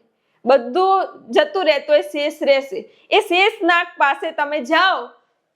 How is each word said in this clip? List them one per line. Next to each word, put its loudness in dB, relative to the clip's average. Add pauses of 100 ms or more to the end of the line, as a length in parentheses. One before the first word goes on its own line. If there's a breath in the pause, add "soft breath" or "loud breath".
(440)
બધું 2 (220)
જતું 0
રહેતું 2
એ 2
શેષ -6 (100)
રહેશે. -2 (200 soft breath)
એ 4
શેષ 2 (100)
નાગ 2 (120)
પાસે 0
તમે -6
જાઓ 0 (500)